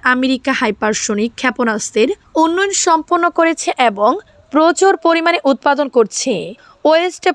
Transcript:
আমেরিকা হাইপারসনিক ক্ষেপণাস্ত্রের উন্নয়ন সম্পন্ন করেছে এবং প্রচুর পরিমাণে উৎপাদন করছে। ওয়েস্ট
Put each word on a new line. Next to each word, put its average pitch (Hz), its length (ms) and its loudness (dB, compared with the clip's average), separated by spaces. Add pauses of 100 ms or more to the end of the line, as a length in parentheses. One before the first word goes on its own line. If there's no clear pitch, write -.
আমেরিকা 262 500 0
হাইপারসনিক 214 840 -4
ক্ষেপণাস্ত্রের 233 720 -2 (280)
উন্নয়ন 339 360 0
সম্পন্ন 339 580 0
করেছে 330 480 0
এবং 226 400 2 (340)
প্রচুর 349 460 4
পরিমাণে 330 460 0
উৎপাদন 277 440 0
করছে। 208 680 -2 (320)
ওয়েস্ট 339 500 0